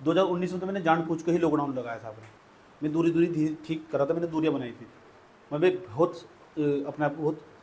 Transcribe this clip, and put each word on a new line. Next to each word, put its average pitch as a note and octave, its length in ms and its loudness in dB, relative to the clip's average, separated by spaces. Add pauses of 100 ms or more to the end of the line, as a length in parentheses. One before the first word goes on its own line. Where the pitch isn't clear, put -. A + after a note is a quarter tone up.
दो D3+ 80 0
हज़ार F#3 140 6
उन्नीस F3+ 260 0
में F3+ 100 -6
तो F#3 60 -4
मैंने G3 140 -2
जानबूझ E3 420 2
के E3+ 100 0
ही E3+ 60 4
lockdown D3+ 360 2
लगाया A#2 300 -8
था A2+ 40 -10
अपने, G#2+ 180 -16 (560)
मैं D3+ 100 -2
दूरी E3 180 2
दूरी E3 160 4
धी-, D#3 400 0
ठीक D#3+ 240 -6
करा C#3 160 2
था, E3 80 2
मैंने E3+ 120 -2
दूरियाँ D#3 280 0
बनाई A#2+ 180 -4
थी। A2+ 140 -16 (680)
मैं D3+ 80 -2
भी F3+ 100 4
बहुत, F3 440 0
अ, - 460 -10
अपने C#3+ 440 0
आप C#3+ 120 0
को D#3+ 60 -8
बहुत D#3 220 -2 (180)